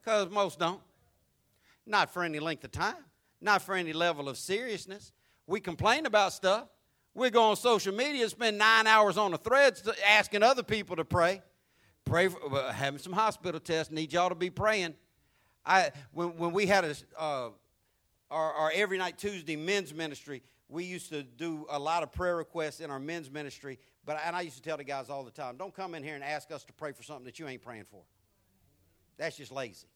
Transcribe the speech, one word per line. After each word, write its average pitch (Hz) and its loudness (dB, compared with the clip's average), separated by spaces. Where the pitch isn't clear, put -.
'Cause 208 2
most 196 -2
don't. 175 0
Not 202 2
for 180 -4
any 156 -4
length 156 -4
of 117 -16
time. 220 -4
Not 202 4
for 190 -6
any 165 -2
level 156 0
of 131 -8
seriousness. 214 -6
We 196 -2
complain 220 2
about 208 4
stuff. 196 0
We 247 2
go 226 6
on 214 6
social 196 2
media 254 -2
and 208 -2
spend 214 -2
nine 220 6
hours 214 8
on 208 2
the 156 -2
threads 262 4
to, 208 -4
asking 208 6
other 247 4
people 196 -4
to 160 -4
pray. 180 2
Pray 175 2
for, 147 -6
uh, 131 -2
having 139 -4
some 180 -12
hospital 180 -2
tests. 160 -2
Need 156 -6
y'all 175 2
to 180 -2
be 180 -4
praying. 185 -2
I, 170 4
when, 170 -6
when 170 -2
we 202 2
had 190 6
a, 147 -4
uh, 139 -4
our, 156 -2
our 156 2
every 190 0
night 180 -4
Tuesday 170 -6
men's 165 -2
ministry, 147 -10
we 165 -8
used 180 -10
to 151 -6
do 151 -8
a 147 -4
lot 160 0
of 147 -6
prayer 175 -2
requests 156 -6
in 156 -12
our 139 -8
men's 151 -10
ministry. 139 -12
But, 151 -6
and 170 -4
I 180 -2
used 156 -10
to 123 -20
tell 156 -4
the 143 -12
guys 135 -8
all 139 -8
the 120 -16
time, 127 -12
"Don't 185 -14
come 185 -10
in 156 -10
here 147 -10
and 139 -12
ask 147 -8
us 143 -12
to - -20
pray 147 -10
for 117 -20
something 131 -16
that 123 -18
you 156 -12
ain't 127 -12
praying 110 -16
for. 98 -20
That's 151 -8
just 127 -18
lazy. 127 -10